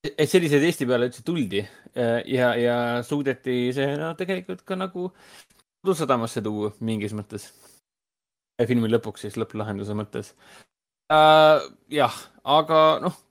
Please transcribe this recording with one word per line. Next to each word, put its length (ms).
et 260
sellise 280
testi 280
peale 240
üldse 120
tuldi, 380
eh, 340
ja, 320
ja 200
suudeti 720
see, 240
no, 160
tegelikult 500
ka 120
nagu 340
Kodusadamasse 560
tuua 360
mingis 360
mõttes. 380
Filmi 300
lõpuks 380
siis 100
lõpplahenduse 580
mõttes. 340
Äh, 500
jah, 240
aga 340
noh 160